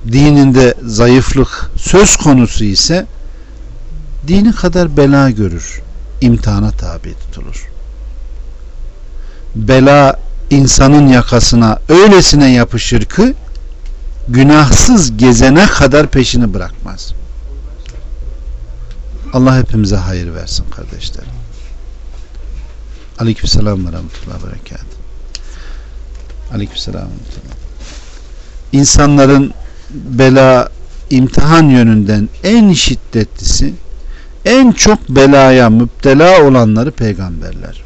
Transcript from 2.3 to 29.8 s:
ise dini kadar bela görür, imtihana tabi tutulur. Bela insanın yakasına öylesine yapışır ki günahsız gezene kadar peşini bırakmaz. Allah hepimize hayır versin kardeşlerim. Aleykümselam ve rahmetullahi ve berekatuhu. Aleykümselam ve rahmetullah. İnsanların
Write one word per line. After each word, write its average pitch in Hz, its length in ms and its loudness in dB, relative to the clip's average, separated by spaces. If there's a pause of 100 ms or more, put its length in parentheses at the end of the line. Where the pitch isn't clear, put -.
ise 107 420 -2 (1200)
dini 202 240 4
kadar 170 460 0
bela 139 320 4
görür, 98 520 -6 (400)
imtihana 110 500 0
tabi 85 420 -8
tutulur. - 580 -12 (1800)
Bela 135 640 4 (300)
insanın 139 580 4
yakasına 117 720 2 (100)
öylesine 165 600 6
yapışır 120 540 0
ki 233 280 0 (920)
günahsız 139 920 4
gezene 127 480 6
kadar 143 420 2
peşini 123 460 0
bırakmaz. - 600 -10 (2250)
Allah 131 240 -2
hepimize 107 380 -2
hayır 90 380 -6
versin - 320 -8 (100)
kardeşlerim. - 540 -12 (1900)
Aleykümselam 104 680 0
ve 82 40 -8
rahmetullahi 82 520 -12
ve - 40 -12
berekatuhu. - 540 -16 (1500)
Aleykümselam 101 480 -8
ve 95 40 -12
rahmetullah. - 500 -14 (1160)
İnsanların 139 840 4 (400)